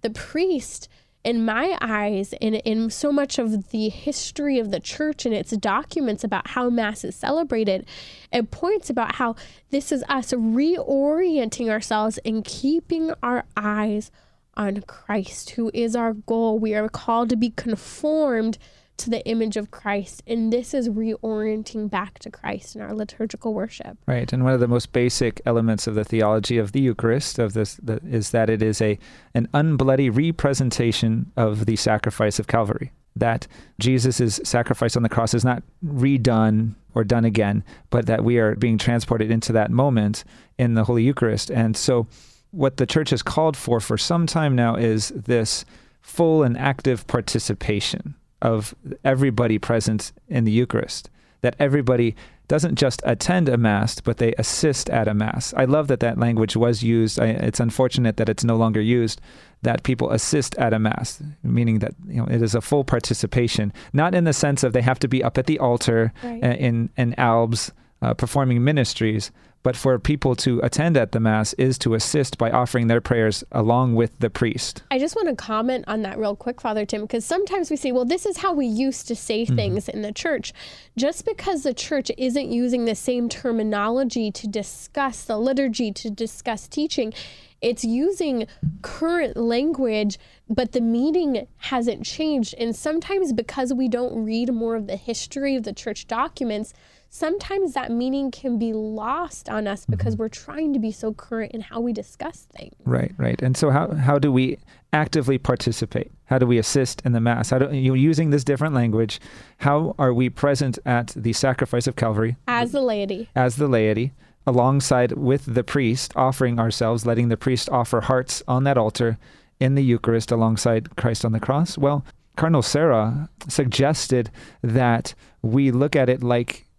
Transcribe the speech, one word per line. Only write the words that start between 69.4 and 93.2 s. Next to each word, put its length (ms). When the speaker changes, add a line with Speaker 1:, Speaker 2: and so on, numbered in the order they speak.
Speaker 2:
but 120
for 240
people 380
to 240
attend 360
at 140
the 80
Mass 360
is 240
to 160
assist 440
by 140
offering 340
their 140
prayers 500
along 460
with 240
the 100
priest. 640
Speaker 1:
I 80
just 160
wanna 180
comment 540
on 140
that 160
real 180
quick, 240
Father 260
Tim, 220
'cause 160
sometimes 440
we 60
say, 160
"Well, 140
this 220
is 100
how 160
we 120
used 440
to 80
say 280
Speaker 2:
Mm-hmm. 120
Speaker 1:
things 320
in 140
the 100
church." 400
Just 280
because 400
the 100
church 420
isn't 360
using 320
the 100
same 340
terminology 1000
to 160
discuss 800
the 120
liturgy, 540
to 200
discuss 580
teaching, 440
it's 220
using 640
current 540
language, 800
but 240
the 80
meaning 760
hasn't 480
changed. 520
And 200
sometimes 560